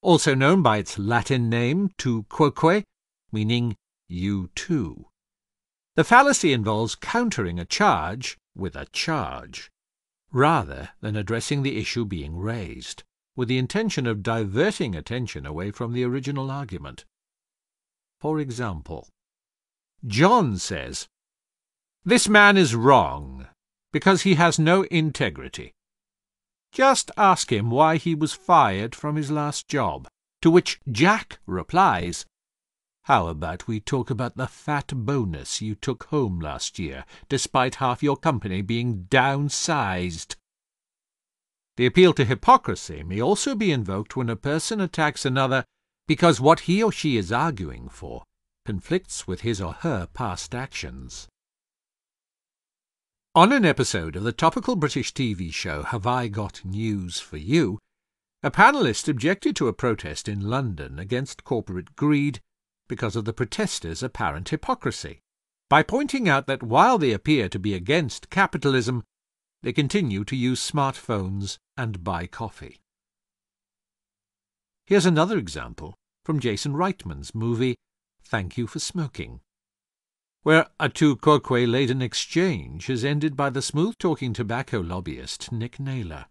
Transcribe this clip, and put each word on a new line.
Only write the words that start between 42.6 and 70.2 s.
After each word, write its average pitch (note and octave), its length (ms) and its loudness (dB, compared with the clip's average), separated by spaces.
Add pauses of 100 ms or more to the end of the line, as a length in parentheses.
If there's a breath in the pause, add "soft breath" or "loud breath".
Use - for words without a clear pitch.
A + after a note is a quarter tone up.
may F#2 180 -4
also G3+ 340 0
be G3+ 160 2
invoked G#2 440 -2
when B2 140 -2
a A#2 60 -4
person D#3+ 460 -4
attacks D#3 440 -2
another C3 380 0 (440)
because D#3+ 340 4
what D#3 200 6
he G3 220 2
or G#3+ 80 2
she C#3 260 -2
is F#2 140 -2
arguing G2 560 -4
for - 360 -14 (420)
conflicts - 600 -6
with F#2 160 -8
his G#2+ 200 -4
or E2 120 -6
her A2+ 340 -4
past - 460 -8
actions. - 760 -12 (2000)
On F#3 180 8
an C4 100 4
episode G#2 520 2
of F#2 80 -8
the A2+ 80 -2
topical E3 440 0
British D3 380 -2
T A#2 220 -2
V E2+ 160 -8
show D2+ 320 -6
Have A2 240 -4
I B2 200 0
Got G#2 380 -8
News G2 540 -4
for - 180 -14
You?, G#2+ 400 0 (640)
a C#3+ 80 0
panellist G#3 580 4
objected D#3 500 0
to D3 100 2
a G#2+ 60 0
protest - 540 -4
in G2+ 220 -4
London A2 480 -6
against B2 460 -8
corporate G2+ 520 -6
greed D3 460 0 (460)
because A2+ 280 -4
of A2 100 -4
the A2 80 -6
protesters' - 680 -6
apparent F#2 480 -6
hypocrisy, - 680 -6 (500)
by D#3 140 6
pointing C4+ 440 -2
out C#3 200 2
that C3+ 160 -2
while E3 340 4
they C#3+ 140 2
appear A2+ 380 2
to G#2 100 -6
be G2 160 -2
against B2 560 -2
capitalism, C3 720 0 (580)
they B2 120 -6
continue C3+ 500 0